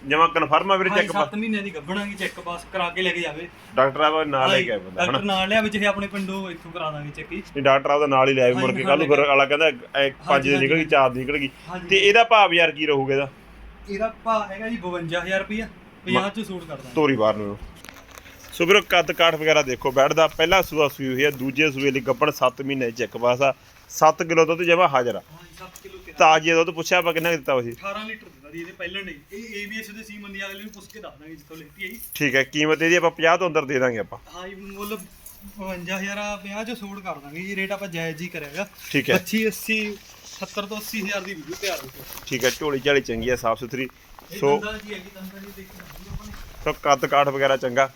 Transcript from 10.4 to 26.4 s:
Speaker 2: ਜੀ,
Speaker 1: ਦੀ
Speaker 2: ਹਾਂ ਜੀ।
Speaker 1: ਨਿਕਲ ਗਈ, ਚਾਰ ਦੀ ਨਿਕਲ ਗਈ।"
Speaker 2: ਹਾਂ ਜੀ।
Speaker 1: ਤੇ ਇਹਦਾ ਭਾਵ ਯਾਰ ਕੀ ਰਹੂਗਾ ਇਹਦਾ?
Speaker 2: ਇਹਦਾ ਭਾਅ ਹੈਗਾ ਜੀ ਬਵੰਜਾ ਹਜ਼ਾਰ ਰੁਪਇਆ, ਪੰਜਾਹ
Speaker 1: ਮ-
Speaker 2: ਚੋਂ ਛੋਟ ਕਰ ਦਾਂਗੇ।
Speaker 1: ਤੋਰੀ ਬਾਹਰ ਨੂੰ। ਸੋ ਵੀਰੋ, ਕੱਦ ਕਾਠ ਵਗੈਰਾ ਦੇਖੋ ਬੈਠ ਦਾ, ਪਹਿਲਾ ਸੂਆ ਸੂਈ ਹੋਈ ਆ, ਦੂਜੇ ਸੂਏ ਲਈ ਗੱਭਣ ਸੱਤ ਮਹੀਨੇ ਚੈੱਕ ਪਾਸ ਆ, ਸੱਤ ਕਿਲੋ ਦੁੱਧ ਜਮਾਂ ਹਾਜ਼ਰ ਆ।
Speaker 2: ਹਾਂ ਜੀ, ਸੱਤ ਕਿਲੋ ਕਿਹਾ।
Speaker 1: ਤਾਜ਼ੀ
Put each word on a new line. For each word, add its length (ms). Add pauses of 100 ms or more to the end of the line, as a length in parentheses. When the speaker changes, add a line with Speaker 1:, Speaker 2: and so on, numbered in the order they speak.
Speaker 2:
ਜੀ, 60
Speaker 1:
ਦੀ 60
Speaker 2:
ਹਾਂ 60
ਜੀ। 60
Speaker 1:
ਨਿਕਲ 120
ਗਈ, 60
ਚਾਰ 240
ਦੀ 100
ਨਿਕਲ 180
ਗਈ।" 120 (200)
Speaker 2:
ਹਾਂ 100
ਜੀ। 80
Speaker 1:
ਤੇ 100
ਇਹਦਾ 260
ਭਾਵ 300
ਯਾਰ 180
ਕੀ 140
ਰਹੂਗਾ 280
ਇਹਦਾ? 180 (580)
Speaker 2:
ਇਹਦਾ 340
ਭਾਅ 300
ਹੈਗਾ 160
ਜੀ 80
ਬਵੰਜਾ 460
ਹਜ਼ਾਰ 160
ਰੁਪਇਆ, 300 (360)
ਪੰਜਾਹ 220
Speaker 1:
ਮ- 20
Speaker 2:
ਚੋਂ 140
ਛੋਟ 180
ਕਰ 140
ਦਾਂਗੇ। 200
Speaker 1:
ਤੋਰੀ 200
ਬਾਹਰ 200
ਨੂੰ। 220 (960)
ਸੋ 120
ਵੀਰੋ, 160
ਕੱਦ 300
ਕਾਠ 240
ਵਗੈਰਾ 260
ਦੇਖੋ 300
ਬੈਠ 220
ਦਾ, 140
ਪਹਿਲਾ 340
ਸੂਆ 260
ਸੂਈ 200
ਹੋਈ 160
ਆ, 80
ਦੂਜੇ 400
ਸੂਏ 200
ਲਈ 80
ਗੱਭਣ 320
ਸੱਤ 300
ਮਹੀਨੇ 300
ਚੈੱਕ 260
ਪਾਸ 240
ਆ, 120 (360)
ਸੱਤ 340
ਕਿਲੋ 220
ਦੁੱਧ 180
ਜਮਾਂ 240
ਹਾਜ਼ਰ 280
ਆ। 40
Speaker 2:
ਹਾਂ 320
ਜੀ, 80
ਸੱਤ 240
ਕਿਲੋ 220
ਕਿਹਾ। 120
Speaker 1:
ਤਾਜ਼ੀ 320